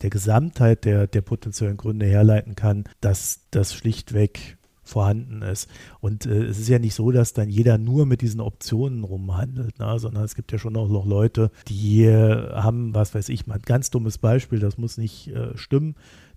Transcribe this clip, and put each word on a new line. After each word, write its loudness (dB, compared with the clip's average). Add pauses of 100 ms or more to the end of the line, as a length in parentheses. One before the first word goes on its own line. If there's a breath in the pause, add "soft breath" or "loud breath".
der -2
Gesamtheit 2
der, 2
der -2
potenziellen -6
Gründe -4
herleiten 6
kann, 0 (160)
dass -2 (100)
das -2
schlichtweg -2 (280)
vorhanden -2
ist. -6 (320 loud breath)
Und, -4
äh, 0
es -4
ist -4
ja 6
nicht -2
so, 0
dass 2
dann -2
jeder 4
nur 2
mit 0
diesen -2
Optionen -4
rumhandelt, -6
ne? -4
Sondern -4
es -8
gibt -12
ja -4
schon -6
auch -2
noch 0
Leute, 2 (160 soft breath)
die, 4
äh, 4
haben, -2
was 0
weiß -4
ich, -6
mal -6
ein -8
ganz 0
dummes -4
Beispiel, 0
das -2
muss -6
nicht, -8
äh, -8
stimmen, -2 (420 soft breath)